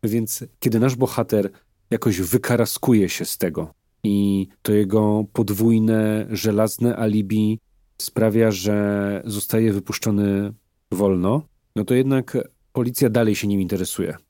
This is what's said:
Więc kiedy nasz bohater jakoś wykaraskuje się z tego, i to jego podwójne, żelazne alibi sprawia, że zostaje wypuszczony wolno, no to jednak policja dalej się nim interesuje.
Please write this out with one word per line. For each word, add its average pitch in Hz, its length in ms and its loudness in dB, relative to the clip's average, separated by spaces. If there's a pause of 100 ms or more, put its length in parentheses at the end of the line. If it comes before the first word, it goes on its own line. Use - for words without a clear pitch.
Więc 110 400 -2 (160)
kiedy 113 200 2
nasz 127 160 2
bohater 113 560 0 (380)
jakoś 107 320 0
wykaraskuje 117 880 2
się - 160 -6
z - 120 -8
tego, 82 360 -4 (340)
i 101 400 0 (140)
to 107 120 0
jego 104 600 2
podwójne, 110 960 2
żelazne 110 680 0
alibi 107 640 0 (420)
sprawia, 110 500 2
że 101 720 -2
zostaje 110 480 0
wypuszczony 101 800 -2 (380)
wolno, 98 500 2 (340)
no 107 100 -2
to - 80 0
jednak 131 440 0 (340)
policja 123 380 0
dalej 110 260 2
się 104 120 -4
nim 101 140 2
interesuje. 90 540 -4 (140)